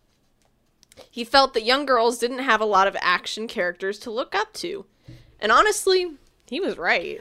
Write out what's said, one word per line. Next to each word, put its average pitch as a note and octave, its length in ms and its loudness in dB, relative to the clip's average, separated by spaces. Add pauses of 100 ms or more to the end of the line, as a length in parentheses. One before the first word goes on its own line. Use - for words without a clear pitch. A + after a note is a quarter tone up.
(1120)
He A#3 140 -8
felt C4+ 300 4
that A3 100 -2
young C4+ 220 2
girls A#3+ 320 2
didn't B3 220 -4
have A#3+ 200 2
a A3 60 0
lot G3 200 4
of F#3+ 140 -2
action G#3+ 480 -2
characters F#3+ 520 -6
to A#3+ 100 -12
look B3 260 -6
up G#4 180 -4
to. D3+ 300 -10 (560)
And G#3+ 100 -2
honestly, F#4 600 2 (340)
he C#4 140 -8
was B3+ 160 -4
right. E3+ 440 -2